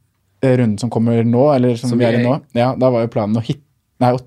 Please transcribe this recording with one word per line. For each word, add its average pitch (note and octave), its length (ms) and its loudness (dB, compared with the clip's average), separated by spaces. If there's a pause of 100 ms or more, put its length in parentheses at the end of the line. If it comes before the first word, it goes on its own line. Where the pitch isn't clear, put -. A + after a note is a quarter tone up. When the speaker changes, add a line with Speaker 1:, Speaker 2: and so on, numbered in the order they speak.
(420)
Speaker 1:
eh, B2+ 140 2
runden A2+ 220 0
som A#2 140 -6
kommer A#2 320 0
nå, A#2+ 300 2
eller B2 220 0
som B2 120 -6
Speaker 2:
Som A#2+ 100 0
Speaker 1:
vi B2 60 0
er A#2 80 2
i A#2+ 60 0
Speaker 2:
vi - 20 0
er A#2+ 60 0
i. - 20 0
Speaker 1:
nå, C#3+ 140 -2 (100)
ja, A#2+ 240 0
da B2+ 160 2
var A#2+ 140 0
jo - 20 -4
planen A2 280 -4
å A2+ 80 -4
hit-, - 180 -8 (380)
nei, B2 120 2
å B2+ 140 -2